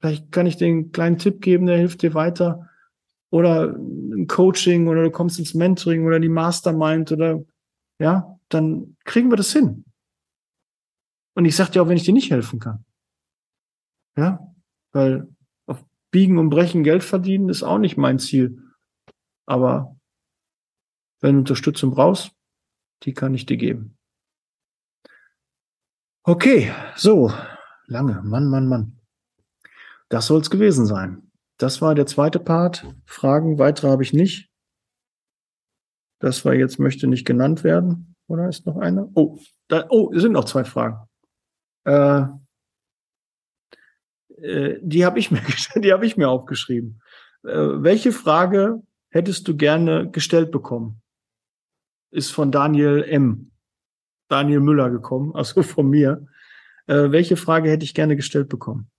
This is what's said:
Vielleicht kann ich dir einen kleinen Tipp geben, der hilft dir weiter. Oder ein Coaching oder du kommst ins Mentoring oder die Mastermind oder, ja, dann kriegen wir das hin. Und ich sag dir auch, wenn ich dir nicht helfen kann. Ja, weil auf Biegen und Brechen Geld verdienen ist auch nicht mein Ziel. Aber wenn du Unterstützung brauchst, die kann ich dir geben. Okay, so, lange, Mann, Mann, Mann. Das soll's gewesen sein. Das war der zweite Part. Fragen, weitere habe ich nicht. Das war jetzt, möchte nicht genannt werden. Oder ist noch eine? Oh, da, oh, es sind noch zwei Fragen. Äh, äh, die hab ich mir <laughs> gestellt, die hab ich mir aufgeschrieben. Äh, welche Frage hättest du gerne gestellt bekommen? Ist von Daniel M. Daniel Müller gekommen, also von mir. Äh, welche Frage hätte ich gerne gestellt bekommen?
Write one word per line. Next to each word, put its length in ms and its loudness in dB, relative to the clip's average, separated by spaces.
Vielleicht 260 -6
kann 140 0
ich 120 -2
dir 100 0
einen 240 -2
kleinen 260 0
Tipp 240 -2
geben, 240 2
der 120 2
hilft 240 0
dir 120 0
weiter. 560 -2
Oder 420 2
ein 540 -8
Coaching 600 2
oder 140 2
du 100 2
kommst 280 -4
ins 160 -8
Mentoring 500 0
oder 140 2
die 100 0
Mastermind 800 0
oder, 320 -2
ja, 400 0
dann 540 -2
kriegen 280 2
wir 40 4
das 160 -2
hin. 320 0
Und 120 2
ich 100 2
sag 160 0
dir 100 2
auch, 60 2
wenn 100 2
ich 60 -2
dir 100 2
nicht 160 2
helfen 300 -2
kann. 260 -12
Ja, 380 -2
weil 360 0
auf 180 -12
Biegen 260 4
und 120 2
Brechen 340 2
Geld 200 2
verdienen 460 -2
ist 140 -6
auch 160 -2
nicht 180 0
mein 220 0
Ziel. 420 -2
Aber 500 -2
wenn 140 2
du 60 6
Unterstützung 520 -2
brauchst, 400 2
die 100 -8
kann 200 -4
ich 140 -8
dir 100 -2
geben. 400 -6
Okay, 480 4
so, 380 4
lange, 340 -4
Mann, 280 -2
Mann, 180 0
Mann. 280 -4
Das 180 -4
soll's 220 2
gewesen 360 2
sein. 460 -6
Das 240 -4
war 140 2
der 100 2
zweite 340 0
Part. 460 -2
Fragen, 540 0
weitere 300 2
habe 140 2
ich 100 -4
nicht. 360 0
Das 260 -4
war 80 2
jetzt, 260 0
möchte 280 -2
nicht 180 -2
genannt 380 0
werden. 520 0
Oder 220 -4
ist 160 -12
noch 120 -8
eine? 360 -4
Oh, 260 0
da, 220 -2
oh, 240 2
es 80 2
sind 120 2
noch 120 0
zwei 180 -4
Fragen. 440 -8
Äh, 400 2
äh, 440 -6
die 240 0
hab 120 0
ich 140 -2
mir 100 0
<laughs> 40 -10
gestellt, 400 -4
die 80 4
hab 100 0
ich 140 -2
mir 120 2
aufgeschrieben. 720 -6
Äh, 400 -4
welche 280 2
Frage 720 0
hättest 380 -4
du 80 -2
gerne 540 0
gestellt 420 0
bekommen? 500 -8
Ist 200 -6
von 200 0
Daniel 520 2
M. 480 0
Daniel 320 0
Müller 300 2
gekommen, 460 -6
also 260 -2
von 280 0
mir. 360 2
Äh, 240 2
welche 260 2
Frage 320 0
hätte 140 0
ich 100 -12
gerne 220 0
gestellt 340 -4
bekommen? 500 -10